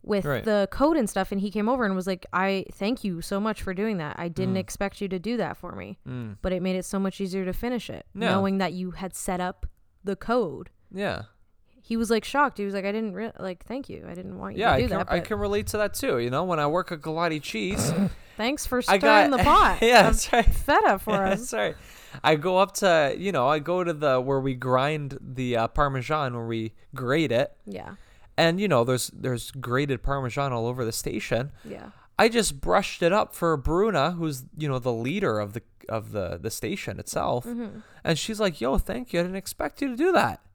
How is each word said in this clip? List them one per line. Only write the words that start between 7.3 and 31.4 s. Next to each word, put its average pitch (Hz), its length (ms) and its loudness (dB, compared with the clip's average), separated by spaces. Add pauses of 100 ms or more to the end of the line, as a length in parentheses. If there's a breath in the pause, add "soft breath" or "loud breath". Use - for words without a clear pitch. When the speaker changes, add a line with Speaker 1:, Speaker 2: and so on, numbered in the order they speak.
Speaker 1:
to 185 80 -4
finish 240 360 -4
it, - 240 -14
Speaker 2:
Yeah. 214 180 -2
Speaker 1:
knowing 196 280 2
that 175 140 -2
you 185 180 -6
had 180 240 -10
set 180 260 -4
up 180 240 -6 (380)
the 190 120 -4
code. 226 540 -2 (240)
Speaker 2:
Yeah. 185 300 -4 (580)
Speaker 1:
He 233 160 -4
was, 226 120 -2
like, 220 140 2
shocked. 277 340 0
He 202 80 -6
was 196 80 -6
like, 196 120 -4
"I 202 60 -2
didn't 214 220 -4
re-, 214 260 -8
like, 185 260 -10
thank 262 240 -10
you. 78 180 -14
I - 80 -12
didn't 185 240 -12
want 196 160 -10
you 190 60 -4
Speaker 2:
Yeah, 233 140 4
Speaker 1:
to - 60 4
do 254 40 2
Speaker 2:
I - 20 0
can, 190 100 0
Speaker 1:
that, - 140 -2
Speaker 2:
I 175 80 2
Speaker 1:
but" - 80 -6
Speaker 2:
can 208 120 -2
relate 208 280 0
to 214 100 -4
that 208 160 0
too. 202 260 0
You 120 100 0
know, 143 140 0
when 175 160 0
I 147 80 2
work 175 240 0
a 165 60 -6
Galati 160 440 -2
cheese, 208 560 -2
Speaker 1:
<coughs> - 400 -2
Thanks 254 280 -2
for 254 140 0
Speaker 2:
I - 20 0 (160)
Speaker 1:
stirring 220 340 8
Speaker 2:
got 262 60 2
Speaker 1:
the 180 60 4
pot 302 360 8
Speaker 2:
<laughs> - 20 2
Yeah, 226 280 10
Speaker 1:
of 220 100 6
Speaker 2:
that's - 140 0
right. 240 200 6
Speaker 1:
feta 294 460 4
for - 120 -4
Speaker 2:
<laughs> - 20 2
Yeah, 190 160 2
Speaker 1:
us. 196 100 0
Speaker 2:
that's 247 140 -8
right. 208 220 -2 (480 loud breath)
I 156 120 6
go 180 220 0
up 196 180 4
to, 160 420 4
you 190 140 -4
know, 131 160 2
I 156 120 4
go 175 240 0
to 170 100 0
the, 143 260 2
where 135 220 0
we 135 140 -2
grind 135 680 0
the, 123 360 -4
uh, 113 120 2
Parmesan, 135 680 0
where 117 100 -6
we 113 280 -4 (200)
grate 131 380 0
it. 120 240 0 (100)
Speaker 1:
Yeah. - 300 -12 (420 soft breath)
Speaker 2:
And, 165 220 4
you 208 80 2
know, 127 160 4
there's, 123 300 0
there's 117 380 -6
grated 131 520 -2
Parmesan 139 480 -2
all 117 160 -2
over 123 160 -2
the 113 80 -2
station. 127 600 -4 (120 soft breath)